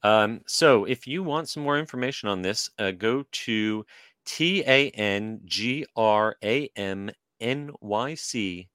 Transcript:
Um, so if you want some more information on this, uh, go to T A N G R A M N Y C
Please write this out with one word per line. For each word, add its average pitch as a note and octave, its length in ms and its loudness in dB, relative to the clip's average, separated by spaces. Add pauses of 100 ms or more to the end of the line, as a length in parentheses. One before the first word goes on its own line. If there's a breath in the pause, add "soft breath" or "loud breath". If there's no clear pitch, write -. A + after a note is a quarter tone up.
Um, G#2+ 440 4
so B2+ 380 6
if A#2+ 200 -4
you D#3 180 -6
want D#3 260 -4
some D3 140 -8
more C#3+ 140 0
information C3 520 -4
on F#2+ 120 0
this, F#2+ 280 -2 (100)
uh, G2 120 0
go A2+ 420 -2
to G#2+ 520 -2 (400 loud breath)
T F#3 400 0
A C3+ 260 4
N G#2 520 -2
G A2 420 -4 (120)
R G#2+ 440 2
A B2+ 360 -2
M G2 320 -6 (320)
N C#3+ 300 -4 (100)
Y A2+ 340 -4
C F#2 600 -6